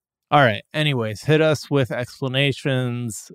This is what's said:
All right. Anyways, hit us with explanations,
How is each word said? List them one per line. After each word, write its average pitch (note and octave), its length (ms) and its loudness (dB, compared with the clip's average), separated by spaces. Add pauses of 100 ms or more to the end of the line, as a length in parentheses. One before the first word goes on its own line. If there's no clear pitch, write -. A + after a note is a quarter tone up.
(320)
All D3 80 6
right. A2+ 240 4 (100)
Anyways, C3 520 -2
hit D#3 160 4
us D#3 280 0
with C#3 220 0
explanations, B2+ 1400 -4